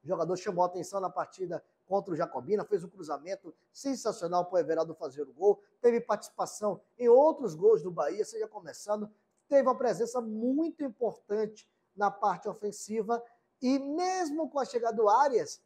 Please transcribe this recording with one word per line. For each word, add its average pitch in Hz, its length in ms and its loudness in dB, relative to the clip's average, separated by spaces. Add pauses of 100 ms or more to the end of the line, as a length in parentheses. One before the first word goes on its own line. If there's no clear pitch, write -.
O 135 40 -16
jogador 170 280 -2
chamou 180 280 -2
a 180 40 2
atenção 180 320 -8
na 185 100 -4
partida 175 540 -8 (240)
contra 196 260 -2
o 151 40 -4
Jacobina, 165 480 -2
fez 185 180 -2
um 175 60 -14
cruzamento 170 640 -10 (180)
sensacional 180 760 -2
pro 185 120 -2
Everaldo 160 380 0
fazer 143 260 -10
o 135 120 -8
gol, 190 280 2 (180)
teve 240 220 4
participação 208 800 -4 (160)
em 240 100 0
outros 262 480 6
gols 190 260 6
do 180 100 -6
Bahia, 165 340 -2
seja 214 220 -8
começando, 208 600 -8 (380)
teve 277 140 6
uma 240 160 2
presença 233 420 -2
muito 247 640 -2
importante 214 840 -4 (300)
na 196 160 2
parte 196 380 -2
ofensiva 208 760 -4 (380)
e 269 180 2
mesmo 320 720 -2
com 285 100 -2
a 254 60 0
chegada 233 320 -2
do 220 100 6
Arias 233 580 4